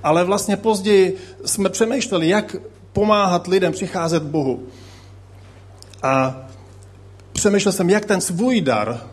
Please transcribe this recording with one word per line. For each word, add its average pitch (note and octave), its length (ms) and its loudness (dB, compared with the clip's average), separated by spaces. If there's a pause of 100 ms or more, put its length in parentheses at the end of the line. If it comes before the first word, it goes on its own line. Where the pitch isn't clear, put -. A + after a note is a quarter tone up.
ale D#3+ 200 2
vlastně G3+ 340 0
později G3+ 600 2 (280)
jsme G3 240 0
přemýšleli, G#3 600 -2
jak G#3 260 0 (380)
pomáhat G3 540 2
lidem F3+ 260 2
přicházet E3+ 500 -2
k - 20 -8
Bohu. C#3 380 -2 (1400)
A C3 340 0 (960)
přemýšlel G3+ 380 2
jsem, F3+ 180 0
jak G3+ 160 2
ten F#3+ 160 0
svůj G#3+ 400 0
dar A2+ 400 0 (120)